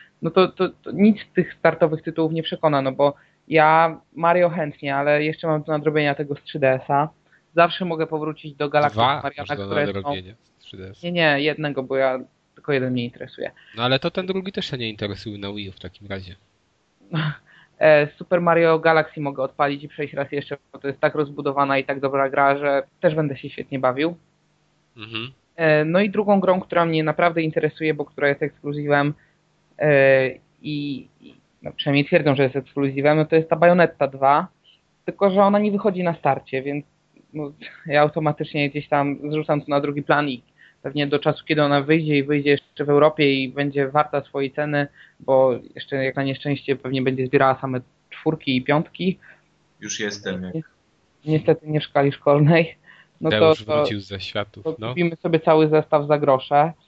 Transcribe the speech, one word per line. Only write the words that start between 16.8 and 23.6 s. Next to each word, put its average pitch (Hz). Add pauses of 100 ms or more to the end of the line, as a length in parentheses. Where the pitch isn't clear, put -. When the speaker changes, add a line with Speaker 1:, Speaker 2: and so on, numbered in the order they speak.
Speaker 1:
<laughs> 160 (360)
E, 151 (100)
Super 180
Mario 165
Galaxy 156
mogę 139
odpalić 143
i 147
przejść 143
raz 143
jeszcze, 143 (160)
bo -
to -
jest 135
tak 151
rozbudowana 143
i 135
tak 139
dobra 139
gra, 139
że 143 (160)
też 160
będę 147
się 143
świetnie -